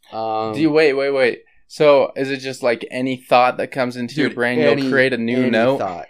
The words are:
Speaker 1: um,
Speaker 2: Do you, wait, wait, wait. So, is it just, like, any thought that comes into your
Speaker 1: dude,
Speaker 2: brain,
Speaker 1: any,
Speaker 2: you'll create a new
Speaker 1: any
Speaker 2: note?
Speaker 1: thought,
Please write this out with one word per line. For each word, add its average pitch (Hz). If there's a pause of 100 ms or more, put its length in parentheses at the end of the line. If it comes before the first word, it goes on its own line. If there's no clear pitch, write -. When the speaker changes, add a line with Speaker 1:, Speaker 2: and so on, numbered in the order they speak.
(120)
Speaker 1:
um, 110
Speaker 2:
Do 139
you, 160
wait, 156
wait, 139
wait. 131 (240)
So, 147
is 135
it 139
just, 131
like, 117
any 127
thought 127
that 113
comes 123
into 123
your 135
Speaker 1:
dude, 101
Speaker 2:
brain, 120
Speaker 1:
any, 143
Speaker 2:
you'll 131
create 131
a 120
new 120
Speaker 1:
any 127
Speaker 2:
note? 120
Speaker 1:
thought, 90